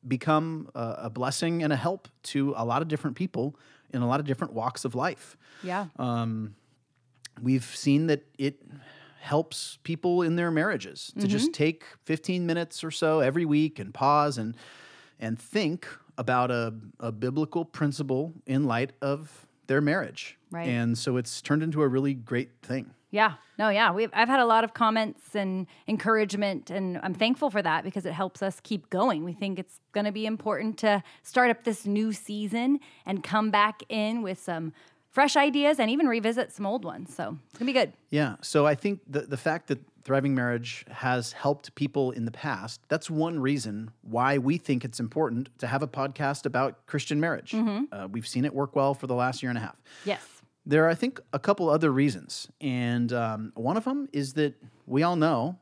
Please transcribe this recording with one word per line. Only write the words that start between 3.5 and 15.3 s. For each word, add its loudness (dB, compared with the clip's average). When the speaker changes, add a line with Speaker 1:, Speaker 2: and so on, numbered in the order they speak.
Speaker 1:
in -2
a 2
lot 2
of -4
different -2
walks -4
of -4
life. -4
Speaker 2:
Yeah. -4
Speaker 1:
Um, -4
we've 0
seen 2
that 0
it -4
helps -4
people 0
in 2
their 0
marriages -2
to 2
just 2
Speaker 2:
Mm-hmm. 0
Speaker 1:
take 0
fifteen -2
minutes -2
or -6
so 2
every 2
week 2
and -10
pause 4
and, -4
and -4